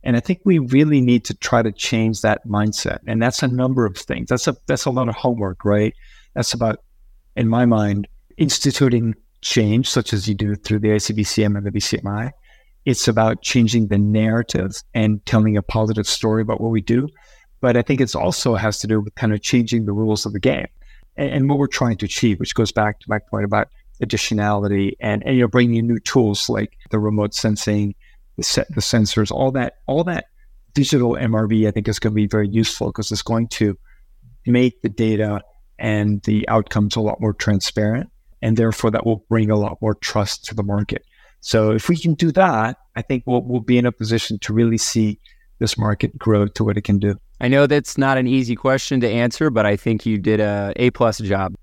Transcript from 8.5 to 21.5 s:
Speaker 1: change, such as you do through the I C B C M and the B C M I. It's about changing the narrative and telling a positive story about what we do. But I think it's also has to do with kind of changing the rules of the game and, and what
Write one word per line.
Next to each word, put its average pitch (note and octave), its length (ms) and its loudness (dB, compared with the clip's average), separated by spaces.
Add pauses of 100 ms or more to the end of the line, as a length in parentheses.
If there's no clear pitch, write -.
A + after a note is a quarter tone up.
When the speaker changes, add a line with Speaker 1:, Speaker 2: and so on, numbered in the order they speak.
Speaker 1:
change, A2+ 480 2
such - 240 -2
as G#2 160 -2
you G#2 60 -2
do G#2 200 -2
through G#2+ 260 -2
the G#2+ 120 2
I G#2+ 60 2
C G#2 160 -4
B G#2 100 0
C G#2+ 200 0
M G#2 120 0
and G2+ 80 -6
the G2+ 60 -4
B G2+ 100 -2
C - 180 -2
M - 80 -6
I. G#2+ 240 -6 (540)
It's - 240 0
about A2 320 2
changing A2+ 480 2
the G2+ 80 0
narrative A2 760 0 (180)
and A2 320 0
telling G#2+ 320 2
a G2 60 0
positive A2 440 -2
story A2 360 0
about G#2+ 180 -4
what A2+ 120 -2
we G#2+ 100 0
do. B2+ 260 0 (540)
But A#2+ 160 2
I A#2 40 2
think C#3 200 0
it's A#2 120 0
also C3 400 0
has G#2+ 260 -2
to G#2+ 60 -8
do G#2+ 140 2
with G#2 140 -10
kind G#2+ 180 -2
of G#2 80 -2
changing A#2 460 0
the G#2 60 -2
rules G#2+ 340 0
of G#2 80 -6
the G2 60 -4
game - 260 0 (500)
and, C#3+ 140 -4
and C3+ 180 0
what C#3+ 100 2